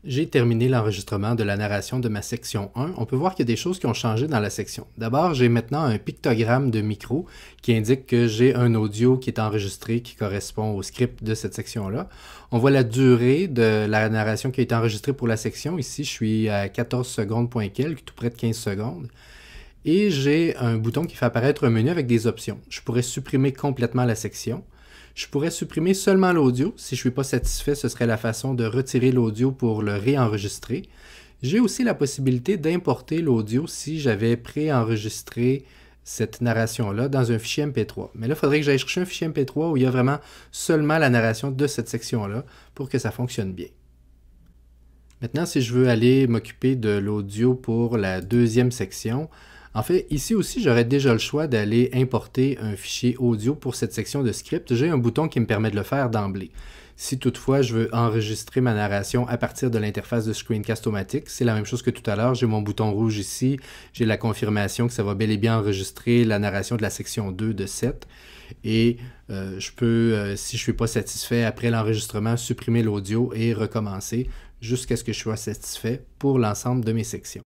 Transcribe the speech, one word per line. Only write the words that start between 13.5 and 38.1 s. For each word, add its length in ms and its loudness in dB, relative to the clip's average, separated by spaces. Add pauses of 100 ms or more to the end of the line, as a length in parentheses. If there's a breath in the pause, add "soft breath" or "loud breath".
la 180 2
narration 440 0
qui 100 0
a 20 4
été 100 0
enregistrée 380 0
pour 160 -2
la 80 2
section. 420 -4
Ici, 280 -6
je 40 -6
suis 380 0
à 220 0
quatorze 400 -4
secondes 400 -2
point 180 -2
quelques, 380 -4
tout 100 -20
près 140 -4
de 60 -10
quinze 220 -2
secondes. 520 -6 (760 loud breath)
Et 280 4
j'ai 440 2
un 220 0
bouton 280 0
qui 120 -12
fait 80 0
apparaître 400 2
un 60 6
menu 180 4
avec 180 0
des 180 2
options. 440 -4
Je 100 -12
pourrais 220 -2
supprimer 500 0
complètement 540 0
la 100 2
section. 480 -8 (520 loud breath)
Je 120 -10
pourrais 240 -2
supprimer 420 0
seulement 380 4
l'audio. 460 4
Si 180 -8
je 60 -4
suis 100 0
pas 120 -2
satisfait, 520 0
ce 140 -2
serait 160 -2
la 100 2
façon 380 -2
de 100 0
retirer 480 2
l'audio 400 2
pour 300 0
le 140 0
réenregistrer. 880 0 (580 loud breath)
J'ai 180 0
aussi 240 2
la 100 2
possibilité 640 0
d'importer 680 -2
l'audio 460 2
si 320 -8
j'avais 380 2
préenregistré 1300 -2 (380 soft breath)
cette 360 -6
narration-là 680 0
dans 240 2
un 60 0
fichier 240 -4
M 100 -2
P 120 0
trois. 300 -10